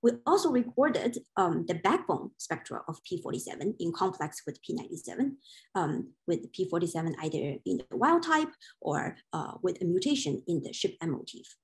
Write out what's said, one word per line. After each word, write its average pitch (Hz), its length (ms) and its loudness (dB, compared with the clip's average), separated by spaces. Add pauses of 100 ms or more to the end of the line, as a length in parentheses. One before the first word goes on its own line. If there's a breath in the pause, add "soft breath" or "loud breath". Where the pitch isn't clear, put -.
We 233 100 6 (140)
also 349 260 4
recorded, 247 680 2 (180)
um, 170 280 2
the 170 100 0
backbone 190 640 2
spectra - 520 -8
of 160 160 -8
P 175 160 -6
forty-seven 160 580 -4
in 170 140 -2
complex 180 520 -2
with 147 160 -10
P - 120 -6
ninety-seven, - 640 -4 (380 loud breath)
um, 156 360 -2 (160)
with - 240 -2
P 185 180 -2
forty-seven 165 520 -2
either 151 340 -4 (100)
in - 140 0 (100)
the - 60 -8
wild 330 280 4
type 311 260 4 (320 loud breath)
or, 151 340 -2 (160)
uh, - 300 -4
with 180 200 0
a 185 40 0
mutation 185 600 2
in 165 160 0
the - 120 -8
ship - 280 -2
M 165 100 -2
motif. - 520 -10